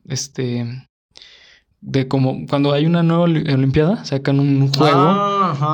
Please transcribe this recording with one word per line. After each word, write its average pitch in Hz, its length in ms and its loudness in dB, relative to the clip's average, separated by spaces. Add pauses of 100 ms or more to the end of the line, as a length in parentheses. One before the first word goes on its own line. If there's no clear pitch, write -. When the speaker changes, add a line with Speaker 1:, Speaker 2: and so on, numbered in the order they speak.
Speaker 1:
este, 123 800 -8 (920)
de 135 260 -2
como 135 400 -2
cuando 143 260 0
hay 147 140 0
una 170 160 2
nueva 165 220 2
oli-, 160 280 0
olimpiada, 151 520 0
sacan 139 340 -2
un, 139 240 2
un 139 100 0
juego 143 240 2
Speaker 2:
Ah, 196 540 2
ajá, 143 220 -4